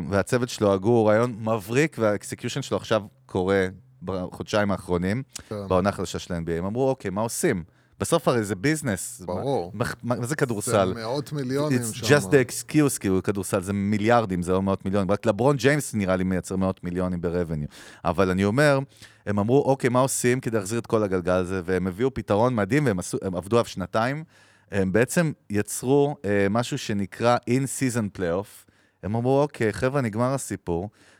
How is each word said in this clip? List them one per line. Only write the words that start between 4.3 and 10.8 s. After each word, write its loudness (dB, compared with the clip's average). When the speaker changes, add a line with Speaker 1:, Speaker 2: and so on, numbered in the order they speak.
Speaker 1:
האחרונים, -2
Speaker 2:
כן. -8
Speaker 1:
בעונה 4
החדשה -6
של -8
ה-N -4
B -6
A. -4
הם -2
אמרו, 0
"אוקיי, -4
מה -4
עושים?" -2
בסוף 0
הרי 2
זה -2
ביזנס. -4
Speaker 2:
ברור. -4
Speaker 1:
מה, -2
מה, -2
מה -6
זה -4
כדורסל? 0